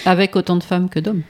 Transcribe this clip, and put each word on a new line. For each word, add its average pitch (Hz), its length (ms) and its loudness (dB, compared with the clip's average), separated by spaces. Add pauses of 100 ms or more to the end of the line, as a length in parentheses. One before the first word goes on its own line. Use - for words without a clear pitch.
Avec 185 320 2
autant 180 200 2
de 175 60 0
femmes 180 280 -2
que 160 100 -4
d'hommes. 185 300 -2